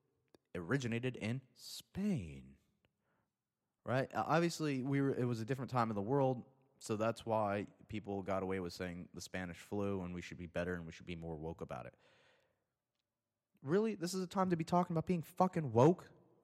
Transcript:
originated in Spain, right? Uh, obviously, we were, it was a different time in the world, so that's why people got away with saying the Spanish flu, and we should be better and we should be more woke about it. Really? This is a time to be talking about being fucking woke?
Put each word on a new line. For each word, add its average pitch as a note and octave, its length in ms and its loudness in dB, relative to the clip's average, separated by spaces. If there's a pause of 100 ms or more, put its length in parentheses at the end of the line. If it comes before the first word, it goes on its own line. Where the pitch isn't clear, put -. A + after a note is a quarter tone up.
(540)
originated A#2+ 640 -2
in A#2+ 260 -4 (140)
Spain, D#2+ 1000 -6 (1300)
right? B2+ 280 0
Uh, A2 140 0
obviously, D#3 540 2
we C#3 180 2
were, C#3 140 4
it B2+ 120 0
was A#2+ 140 0
a A2+ 60 -4
different C3+ 260 -4
time A#2 200 2
in G#2+ 40 -4
the G2+ 60 0
world, C3 420 2 (360)
so A2 180 -2
that's A2+ 280 0
why G#2 420 2 (200)
people G2 360 -4
got F#2+ 180 -2
away F#2+ 180 -2
with F2 140 -4
saying F2+ 400 -8
the E2 80 -12
Spanish F2+ 360 -8
flu, G2+ 440 -2
and F2 120 -6
we F2 80 -8
should - 160 -12
be F2+ 80 -10
better F2 300 -2
and E2+ 100 -8
we D#2+ 60 -10
should - 140 -16
be F2 100 -8
more E2 200 -8
woke D#2+ 260 -8
about C2+ 240 -10
it. A#1+ 80 -16 (1700)
Really? G3+ 340 2
This F3 180 -4
is F#3 100 -2
a F3 40 -6
time F#3 220 2
to F3+ 60 2
be D#3+ 80 2
talking F3 300 2
about D#3+ 120 0
being F3 160 0
fucking D#3+ 520 2
woke? C#3 360 8 (340)